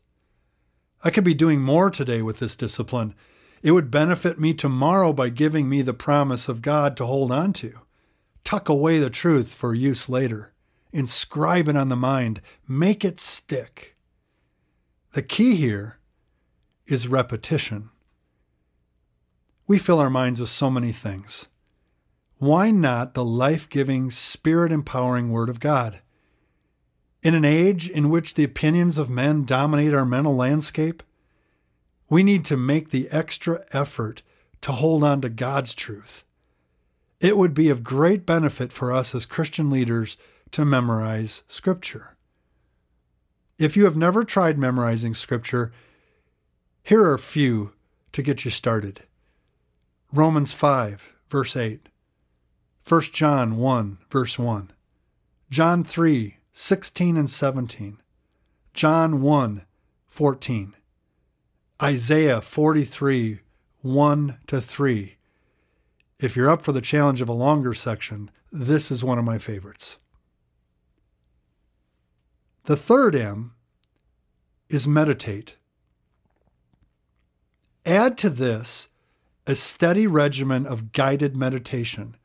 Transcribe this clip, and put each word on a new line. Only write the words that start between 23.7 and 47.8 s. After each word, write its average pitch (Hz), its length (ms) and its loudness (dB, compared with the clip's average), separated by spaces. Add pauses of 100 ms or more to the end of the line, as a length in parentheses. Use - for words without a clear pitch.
spirit-empowering 143 1200 0
Word 117 160 -2
of 120 140 -8
God? 127 400 -2 (1200)
In 160 140 4
an 156 100 4
age 170 440 2
in 147 200 0
which 165 240 0
the 151 100 2
opinions 160 540 0
of 139 120 -4
men 135 360 0
dominate 147 480 2
our 139 100 2
mental 131 320 0
landscape, 151 640 -2 (1080)
we 165 120 6
need 196 220 4
to 143 140 -2
make 143 320 -2
the 131 200 -4
extra 160 640 -4
effort 127 500 -6 (380)
to - 140 -6
hold 151 320 2
on 139 160 2
to 127 80 -4
God's 127 440 -4
truth. - 520 -14 (960)
It 202 160 4
would 180 160 2
be 156 160 4
of 120 160 -2
great 170 400 2
benefit 156 480 -2
for 123 180 -4
us 127 240 -2
as 113 100 -6
Christian 156 440 -4
leaders 117 480 -2 (340)
to 151 140 0
memorize 110 840 -2
Scripture. - 720 -8 (1400)
If 156 200 2
you 202 80 6
have 165 100 4
never 180 300 2
tried 165 320 2
memorizing 120 560 0
Scripture, 120 580 -4 (1120)
here 220 180 6
are 165 120 6
a 123 60 -2
few 113 520 0 (400)